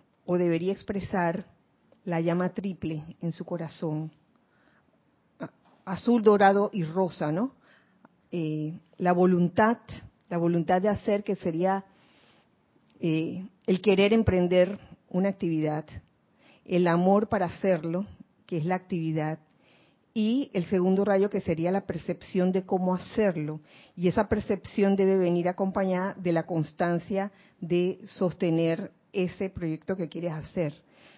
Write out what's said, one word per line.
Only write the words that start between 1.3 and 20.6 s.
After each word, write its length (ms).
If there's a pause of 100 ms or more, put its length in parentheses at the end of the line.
la 160
llama 320
triple 680
en 140
su 100
corazón. 680 (1300)
A-, 120 (320)
azul, 380
dorado 500
y 120
rosa, 480
¿no? 200 (800)
Eh, 480 (180)
la 160
voluntad, 680 (500)
la 80
voluntad 440
de 80
hacer, 340
que 120
sería, 500 (1120)
eh, 480 (180)
el 160
querer 320
emprender 680 (300)
una 200
actividad, 560 (800)
el 220
amor 420
para 160
hacerlo, 600 (400)
que 120
es 80
la 100
actividad, 640 (720)
y 400
el 120